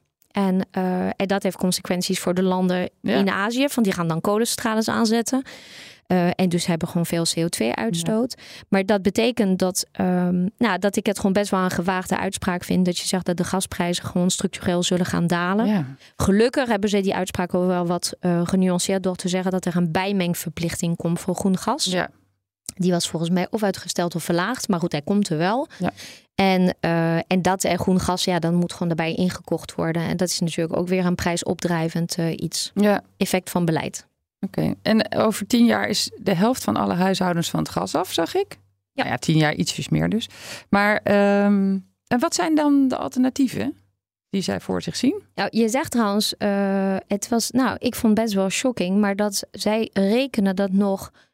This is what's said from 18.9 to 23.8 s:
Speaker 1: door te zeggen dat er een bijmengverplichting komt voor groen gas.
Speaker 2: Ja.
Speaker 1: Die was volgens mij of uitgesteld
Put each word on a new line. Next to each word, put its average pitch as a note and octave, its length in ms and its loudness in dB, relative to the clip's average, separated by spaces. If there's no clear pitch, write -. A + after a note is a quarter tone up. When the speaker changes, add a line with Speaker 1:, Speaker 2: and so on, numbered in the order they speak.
Speaker 1:
door F3+ 140 -2
te F3+ 120 -6
zeggen F#3 220 -2
dat F#3 140 -2
er E3+ 120 -2
een F3 160 2
bijmengverplichting F3 1040 -2
komt E3+ 240 -2
voor F3+ 140 -4
groen F#3+ 240 0
gas. C4 260 -2
Speaker 2:
Ja. F3+ 240 -2
Speaker 1:
Die F3+ 160 2
was E3+ 180 0
volgens E3 220 -2
mij F3+ 200 2
of G#3+ 120 -2
uitgesteld F3+ 520 -2